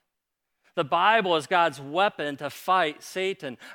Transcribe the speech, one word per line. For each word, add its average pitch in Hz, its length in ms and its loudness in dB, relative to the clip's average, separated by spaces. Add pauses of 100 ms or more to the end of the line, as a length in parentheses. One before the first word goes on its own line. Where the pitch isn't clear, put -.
(760)
The 170 80 0
Bible 185 520 4
is 143 100 -2
God's 165 340 2
weapon 147 560 -2
to 143 140 -8
fight 180 520 0
Satan. 185 540 -6 (180)